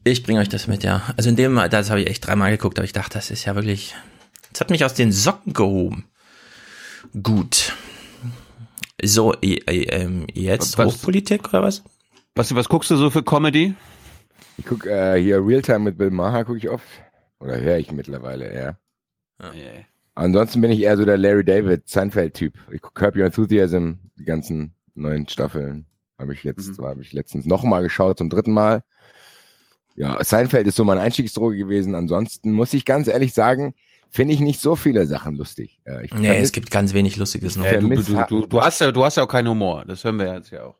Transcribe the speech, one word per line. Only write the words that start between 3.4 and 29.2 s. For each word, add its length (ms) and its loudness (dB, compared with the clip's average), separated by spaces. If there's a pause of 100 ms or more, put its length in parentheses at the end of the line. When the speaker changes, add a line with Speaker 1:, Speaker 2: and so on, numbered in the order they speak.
Speaker 1:
ja 100 -4
wirklich, 400 -4 (580)
das 80 -8
hat 100 -2
mich 140 2
aus 100 -2
den 180 4
Socken 400 0
gehoben. 520 0 (1200)
Gut. 520 0 (1300)
So, 400 4
i-, 260 2
i-, 160 0
ähm, 480 -4
jetzt 460 -2
Speaker 2:
Was? 160 4
Speaker 1:
Hochpolitik 540 -2
oder 140 0
was? 200 -2 (520)
Speaker 2:
Was, 200 -2
was 140 0
guckst 220 0
du 60 6
so 140 4
für 120 0
Comedy? 520 2 (840)
Speaker 3:
Ich 80 -14
guck, 220 -6
äh, 340 2
hier 240 2
Realtime 360 2
mit 180 -2
Bill 120 2
Maher 340 -2
guck 120 -6
ich 120 -8
oft. 180 -8 (540)
Oder 200 -6
höre 180 2
ich 140 -6
mittlerweile 540 -10
eher. 320 -10 (640)
Speaker 1:
Ja. 120 -16
Speaker 2:
Yeah. 320 -20 (300)
Speaker 3:
Ansonsten 460 2
bin 100 4
ich 100 2
eher 160 4
so 80 2
der 140 4
Larry 260 4
David 440 2
Seinfeld-Typ. 680 -2 (180)
Ich 80 -10
guck 140 -20
Curb 220 0
Your 100 2
Enthusiasm, 680 2 (260)
die 60 -18
ganzen 500 -6 (200)
neuen 340 -4
Staffeln. 580 -8 (320)
Hab 120 -10
ich 140 -12
jetzt, 340 -10
Speaker 2:
Mhm. 60 -12
Speaker 3:
hab 160 -10
ich 120 -20
letztens 340 -8
nochmal 360 2
geschaut, 360 0
zum 120 -2
dritten 220 0
Mal. 320 2 (1120)